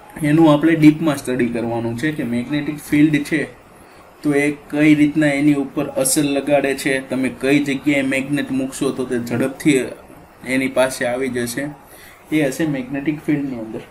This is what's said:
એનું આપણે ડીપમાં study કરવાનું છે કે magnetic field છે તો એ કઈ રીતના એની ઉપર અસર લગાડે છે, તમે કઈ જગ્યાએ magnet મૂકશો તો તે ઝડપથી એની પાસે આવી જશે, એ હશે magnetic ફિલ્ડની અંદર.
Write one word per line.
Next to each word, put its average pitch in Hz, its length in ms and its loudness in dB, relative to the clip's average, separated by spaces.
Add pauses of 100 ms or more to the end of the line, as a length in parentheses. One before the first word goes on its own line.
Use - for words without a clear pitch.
(240)
એનું 151 280 6
આપણે 160 220 4
ડીપમાં 151 420 4
study 123 300 -2
કરવાનું 117 520 -4
છે 151 140 -4
કે 147 100 -6
magnetic 143 560 -4
field 147 440 2
છે 143 400 -6 (600)
તો 147 120 0
એ 147 160 2 (200)
કઈ 151 240 6
રીતના 147 320 4
એની 143 280 4
ઉપર 139 340 -2
અસર 135 340 0
લગાડે 139 520 2
છે, 135 340 -2
તમે 127 320 -2
કઈ 143 240 2
જગ્યાએ 139 380 0
magnet 135 500 -2
મૂકશો 131 380 -2
તો 127 140 -4
તે 123 140 -4
ઝડપથી 127 680 0 (640)
એની 131 220 -2
પાસે 131 380 0
આવી 127 220 -2
જશે, 123 400 -6 (640)
એ 156 100 2
હશે 139 240 -2
magnetic 143 540 -4
ફિલ્ડની 139 360 -2
અંદર. 113 240 -10 (100)